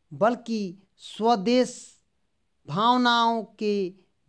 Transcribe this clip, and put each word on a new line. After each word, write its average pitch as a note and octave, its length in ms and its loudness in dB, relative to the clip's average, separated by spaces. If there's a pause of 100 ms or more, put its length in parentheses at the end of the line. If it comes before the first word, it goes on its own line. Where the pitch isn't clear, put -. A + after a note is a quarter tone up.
(140)
बल्कि G#3 680 -2 (140)
स्वदेश A#3+ 1000 -2 (680)
भावनाओं A#3 760 2
के G#3 500 -4 (360)